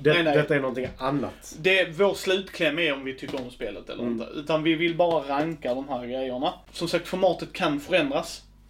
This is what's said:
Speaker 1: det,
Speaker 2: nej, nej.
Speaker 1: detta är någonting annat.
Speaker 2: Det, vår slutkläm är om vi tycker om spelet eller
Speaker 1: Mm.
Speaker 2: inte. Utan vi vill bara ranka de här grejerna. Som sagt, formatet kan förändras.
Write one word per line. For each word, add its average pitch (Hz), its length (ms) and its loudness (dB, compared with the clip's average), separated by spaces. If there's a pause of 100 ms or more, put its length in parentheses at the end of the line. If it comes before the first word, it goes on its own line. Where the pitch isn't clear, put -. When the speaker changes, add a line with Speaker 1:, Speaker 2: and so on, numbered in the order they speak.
Speaker 1:
det, 151 100 6
Speaker 2:
nej, 170 120 4
nej. 147 120 4
Speaker 1:
detta 147 200 2
är 139 40 2
någonting 127 280 -4 (100)
annat. 131 640 -4
Speaker 2:
Det, 185 280 4 (100)
vår 196 160 4
slutkläm 180 640 0
är 160 140 2
om 135 120 -4
vi 131 100 -6
tycker 135 300 -6
om 123 60 -10
spelet 101 400 -10
eller 104 120 -6
Speaker 1:
Mm. 120 100 -2
Speaker 2:
inte. 113 220 -4
Utan 156 280 0
vi 160 120 4
vill 165 220 0
bara 165 320 4
ranka 143 460 0
de 139 140 -6
här 123 180 -4
grejerna. 131 480 -2 (180)
Som 165 160 -4
sagt, 170 200 -2
formatet 185 440 2
kan 147 280 0
förändras. 165 600 0 (280)